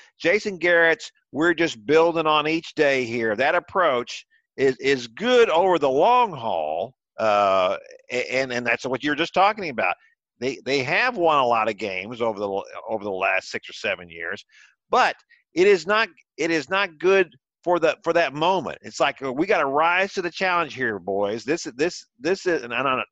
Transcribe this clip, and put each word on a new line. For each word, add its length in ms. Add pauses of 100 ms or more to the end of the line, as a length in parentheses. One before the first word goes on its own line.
(200)
Jason 380
Garrett's 540 (200)
"we're 240
just 300
building 420
on 200
each 280
day" 280
here, 320
that 200
approach 680 (320)
is, 200
is 300
good 420
over 300
the 100
long 420
haul, 640 (260)
uh, 580 (340)
a-, 220
and, 200
and 120
that's 200
what 180
you're 120
just 180
talking 360
about. 260 (440)
They, 260
they 180
have 340
won 220
a 60
lot 220
of 100
games 440
over 180
the, 240 (240)
over 160
the 80
last 380
six 180
or 60
seven 340
years, 380 (440)
but 260 (380)
it 140
is 180
not, 240 (280)
it 140
is 180
not 300
good 360 (280)
for 140
the, 260
for 80
that 220
moment. 480
It's 180
like, 220
uh, 100
"We 140
gotta 220
rise 460
to 100
the 80
challenge 420
here, 240
boys." 460
This, 320
this, 280 (160)
this 280
is, 160
and 100
I'm 100
not, 280